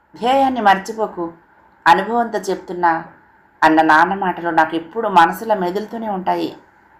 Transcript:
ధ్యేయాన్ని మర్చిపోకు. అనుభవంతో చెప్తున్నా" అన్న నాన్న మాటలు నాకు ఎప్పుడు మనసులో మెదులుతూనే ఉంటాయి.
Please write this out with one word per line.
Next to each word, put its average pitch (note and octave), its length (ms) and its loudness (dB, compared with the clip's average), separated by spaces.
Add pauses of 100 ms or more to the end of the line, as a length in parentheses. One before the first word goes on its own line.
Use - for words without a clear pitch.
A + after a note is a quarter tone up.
(200)
ధ్యేయాన్ని C4 400 0
మర్చిపోకు. G3 720 -2 (540)
అనుభవంతో G#3 520 2
చెప్తున్నా" F3 680 -2 (600)
అన్న D#3+ 180 4
నాన్న D#3+ 320 4
మాటలు F3+ 360 -4
నాకు D#3+ 260 0
ఎప్పుడు G#3 320 -6
మనసులో F#3+ 460 2
మెదులుతూనే G#3 540 -6
ఉంటాయి. F3+ 480 -4 (440)